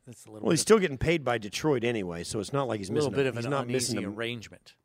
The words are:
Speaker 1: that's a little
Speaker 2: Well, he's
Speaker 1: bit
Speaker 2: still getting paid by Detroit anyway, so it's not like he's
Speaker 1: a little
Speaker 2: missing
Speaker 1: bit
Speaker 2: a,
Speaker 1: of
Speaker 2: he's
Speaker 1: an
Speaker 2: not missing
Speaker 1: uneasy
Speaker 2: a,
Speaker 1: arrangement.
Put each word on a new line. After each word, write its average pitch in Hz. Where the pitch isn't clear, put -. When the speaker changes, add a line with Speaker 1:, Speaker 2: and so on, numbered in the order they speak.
Speaker 1:
that's -
a 120
little 107
Speaker 2:
Well, -
he's 160
Speaker 1:
bit -
Speaker 2:
still 220
getting 160
paid 151
by 123
Detroit 117
anyway, 95
so 110
it's 95
not 139
like 110
he's 95
Speaker 1:
a 101
little 143
Speaker 2:
missing 135
Speaker 1:
bit -
Speaker 2:
a, 127
Speaker 1:
of 113
Speaker 2:
he's 117
Speaker 1:
an 120
Speaker 2:
not 139
missing 120
Speaker 1:
uneasy 95
Speaker 2:
a, 104
Speaker 1:
arrangement. 117